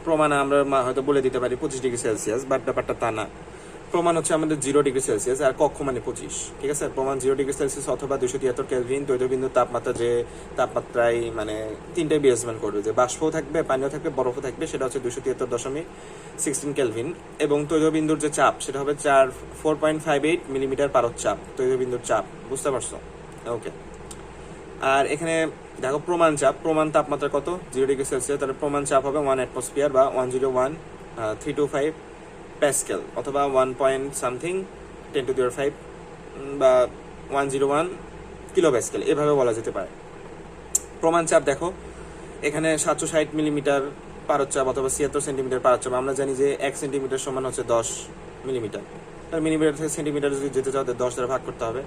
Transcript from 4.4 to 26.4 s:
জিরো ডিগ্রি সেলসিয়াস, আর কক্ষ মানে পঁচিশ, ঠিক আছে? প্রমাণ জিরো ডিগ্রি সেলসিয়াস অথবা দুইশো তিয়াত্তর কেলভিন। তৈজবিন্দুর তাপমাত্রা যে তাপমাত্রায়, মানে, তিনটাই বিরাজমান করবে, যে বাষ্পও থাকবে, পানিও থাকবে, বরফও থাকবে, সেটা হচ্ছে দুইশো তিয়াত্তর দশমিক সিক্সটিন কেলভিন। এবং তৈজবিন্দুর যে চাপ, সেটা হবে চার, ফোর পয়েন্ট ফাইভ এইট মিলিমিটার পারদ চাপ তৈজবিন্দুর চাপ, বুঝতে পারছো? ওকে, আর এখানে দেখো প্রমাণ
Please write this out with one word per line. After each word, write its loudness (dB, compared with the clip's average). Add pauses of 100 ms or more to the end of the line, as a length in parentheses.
জিরো 6
ডিগ্রি 2
সেলসিয়াস, 0
আর 4
কক্ষ 2 (120)
মানে -2
পঁচিশ, -8 (260)
ঠিক -2
আছে? -2 (120)
প্রমাণ 0
জিরো 4
ডিগ্রি 0
সেলসিয়াস -2 (100)
অথবা -2
দুইশো 0
তিয়াত্তর 0
কেলভিন। 0
তৈজবিন্দুর 2
তাপমাত্রা 0
যে 0 (480)
তাপমাত্রায়, 2 (200)
মানে, -4 (400)
তিনটাই 2
বিরাজমান 4
করবে, 0
যে 0
বাষ্পও 2
থাকবে, -2 (120)
পানিও 0
থাকবে, -4
বরফও 0
থাকবে, -6
সেটা -2
হচ্ছে -4
দুইশো -4
তিয়াত্তর -2
দশমিক -4 (560)
সিক্সটিন -2
কেলভিন। 0 (360)
এবং 2 (120)
তৈজবিন্দুর 4
যে 2
চাপ, 6 (100)
সেটা -6
হবে 0 (120)
চার, 8 (380)
ফোর 4
পয়েন্ট 2
ফাইভ 2 (100)
এইট 2 (140)
মিলিমিটার 2
পারদ 4
চাপ 0 (180)
তৈজবিন্দুর 0
চাপ, 2 (260)
বুঝতে -2
পারছো? -6 (600)
ওকে, -8 (1200)
আর 6 (100)
এখানে 0 (480)
দেখো 0 (100)
প্রমাণ 6